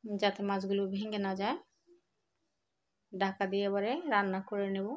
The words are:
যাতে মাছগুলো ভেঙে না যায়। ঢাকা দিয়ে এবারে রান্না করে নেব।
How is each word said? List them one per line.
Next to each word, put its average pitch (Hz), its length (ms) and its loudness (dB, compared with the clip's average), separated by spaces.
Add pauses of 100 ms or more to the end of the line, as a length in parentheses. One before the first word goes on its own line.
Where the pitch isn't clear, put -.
যাতে 202 400 0
মাছগুলো 196 440 0
ভেঙে 208 320 -4
না 196 160 0
যায়। 196 220 0 (1500)
ঢাকা 190 360 0
দিয়ে 196 200 0
এবারে 202 240 0 (160)
রান্না 196 360 2
করে 202 260 -2
নেব। 196 280 -2